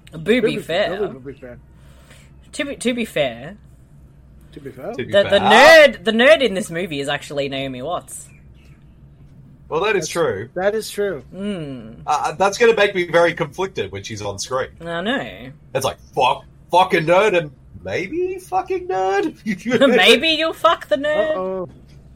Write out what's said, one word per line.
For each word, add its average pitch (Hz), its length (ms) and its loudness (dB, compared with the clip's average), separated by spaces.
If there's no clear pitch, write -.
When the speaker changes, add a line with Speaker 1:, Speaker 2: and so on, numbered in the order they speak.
Speaker 1:
a 156 40 -14
booby 196 220 0
Speaker 2:
Booby 220 200 0
Speaker 1:
fair. 180 380 -4
Speaker 2:
Fair. 190 120 -4
Booby 135 240 -16
Fair. 123 260 -18
Speaker 1:
To 294 120 -6
be, 277 120 -10
to - 160 -2
be 240 100 -6
fair, 160 540 -6
Speaker 2:
To - 80 -20
be 131 100 -14
fair. 160 220 -12
Speaker 3:
To 254 120 -8
be - 60 -12
Speaker 1:
the, 202 120 6
the - 60 -4
Speaker 3:
fair. 202 100 6
Speaker 1:
nerd, - 160 -10
the 226 80 2
nerd 277 280 6
in 220 120 2
this 180 180 -6
movie 165 300 -6
is 139 80 -6
actually 143 400 -6
Naomi 135 320 -8
Watts. - 460 -10
Speaker 3:
Well, 156 140 -4
that 214 160 0
is 170 60 -4
Speaker 2:
That's - 80 -10
Speaker 3:
true. 117 440 -2
Speaker 2:
That 196 180 -2
is 214 160 -6
true. 190 320 -4
Speaker 1:
Mm. 147 720 -10
Speaker 3:
Uh, 147 260 -2
that's 196 240 0
gonna 226 180 6
make 202 200 2
me 175 160 -4
very 165 220 4
conflicted 160 580 -6
when 98 120 -12
she's 107 180 -12
on 98 180 -8
screen. 127 300 -6
Speaker 1:
I 170 200 -8
know. 135 500 -8
Speaker 3:
It's 139 100 -2
like, - 140 -6
fuck, 131 300 0
fucking 175 340 2
nerd 202 320 4
and 156 140 -2
maybe 339 560 -6
fucking 370 480 -6
nerd? 381 580 -2
<laughs> 233 440 0
Speaker 1:
<laughs> 247 60 4
Maybe 240 340 4
you'll 320 240 0
fuck - 340 0
the 302 80 0
nerd. 214 400 -2
Speaker 2:
Uh-oh. 185 340 -6